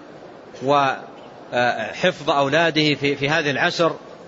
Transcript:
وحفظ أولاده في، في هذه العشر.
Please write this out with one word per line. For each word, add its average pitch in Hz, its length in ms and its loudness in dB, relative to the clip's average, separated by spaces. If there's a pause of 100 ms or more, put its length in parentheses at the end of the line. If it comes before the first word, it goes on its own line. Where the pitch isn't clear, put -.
(640)
وحفظ 127 1700 0
أولاده 151 640 2
في، 143 200 0
في 139 140 -2
هذه 151 220 0
العشر. 160 440 2 (320)